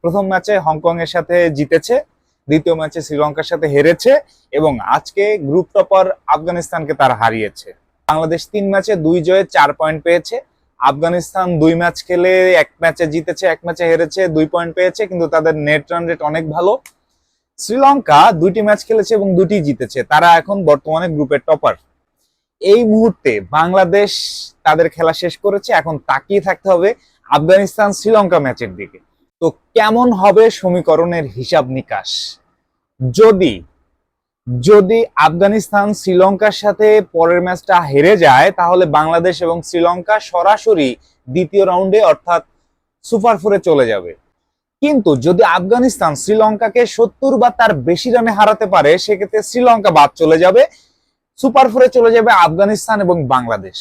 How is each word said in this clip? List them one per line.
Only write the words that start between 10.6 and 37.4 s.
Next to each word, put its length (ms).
আফগানিস্তান 680
দুই 180
ম্যাচ 160
খেলে 240
এক 60
ম্যাচে 220
জিতেছে, 320
এক 200
ম্যাচে 240
হেরেছে, 380
দুই 240
পয়েন্ট 220
পেয়েছে, 320
কিন্তু 280
তাদের 200
নেট 240
রান 160
রেট 160
অনেক 220
ভালো। 160
শ্রীলঙ্কা 600
দুইটি 220
ম্যাচ 260
খেলেছে 300
এবং 100
দুটি 180
জিতেছে, 340
তারা 160
এখন 240
বর্তমানে 500
গ্রুপের 340
টপার। 260
এই 200
মুহূর্তে 400
বাংলাদেশ 520
তাদের 320
খেলা 280
শেষ 120
করেছে, 280
এখন 220
তাকিয়ে 400
থাকতে 260
হবে 160
আফগানিস্তান 580
শ্রীলঙ্কা 460
ম্যাচের 340
দিকে। 200
তো 60
কেমন 360
হবে 380
সমীকরণের 760
হিসাব 280
নিকাশ? 340
যদি, 540
যদি 300
আফগানিস্তান 600
শ্রীলঙ্কার 600
সাথে 260
পরের 320